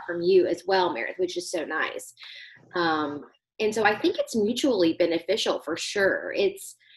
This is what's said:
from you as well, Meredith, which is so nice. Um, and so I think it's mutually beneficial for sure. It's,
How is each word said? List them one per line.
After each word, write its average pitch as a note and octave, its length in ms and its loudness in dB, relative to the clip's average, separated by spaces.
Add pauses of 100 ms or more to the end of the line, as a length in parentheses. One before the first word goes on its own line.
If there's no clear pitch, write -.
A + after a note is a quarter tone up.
from F3 140 -4
you F3+ 260 6
as - 200 -4
well, F#3 260 2
Meredith, - 260 -6
which F3+ 180 -2
is - 140 -8
so D#3+ 140 -4
nice. - 480 -6 (640)
Um, D3+ 500 0 (340)
and G#3+ 160 0
so A3+ 80 2
I G#3 160 4
think G4+ 180 2
it's C#5+ 180 -4
mutually G#3+ 580 2
beneficial E3+ 680 0
for D#3+ 160 -6
sure. D#3+ 600 -2
It's, - 400 -2 (220)